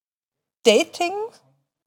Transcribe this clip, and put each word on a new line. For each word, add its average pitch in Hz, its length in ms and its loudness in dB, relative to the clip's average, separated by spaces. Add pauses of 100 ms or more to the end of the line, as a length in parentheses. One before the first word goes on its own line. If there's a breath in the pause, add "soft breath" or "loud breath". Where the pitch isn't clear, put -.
(640)
Dating, 330 480 2 (760)